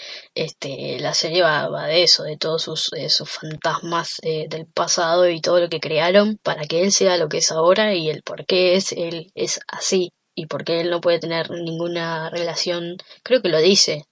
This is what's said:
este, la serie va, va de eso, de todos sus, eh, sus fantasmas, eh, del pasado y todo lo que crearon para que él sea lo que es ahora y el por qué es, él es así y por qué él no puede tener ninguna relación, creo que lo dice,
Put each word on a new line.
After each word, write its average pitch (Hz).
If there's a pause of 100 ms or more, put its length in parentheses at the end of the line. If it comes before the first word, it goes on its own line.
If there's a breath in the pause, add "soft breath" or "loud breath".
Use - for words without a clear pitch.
(340 loud breath)
este, 139
la 143
serie 170
va, 147
va 147
de 170
eso, 160
de 151
todos 160
sus, -
eh, 139
sus -
fantasmas, 160
eh, 156
del 160
pasado 170
y 165
todo 175
lo 175
que 160
crearon 185
para 156
que 170
él 196
sea 190
lo 156
que 156
es -
ahora 190
y 160
el 151
por -
qué 185
es, 190
él 170
es -
así 185 (260)
y 160
por 151
qué 170
él 170
no 170
puede 170
tener 165
ninguna 165
relación, 170 (260 loud breath)
creo 247
que 185
lo 160
dice, 165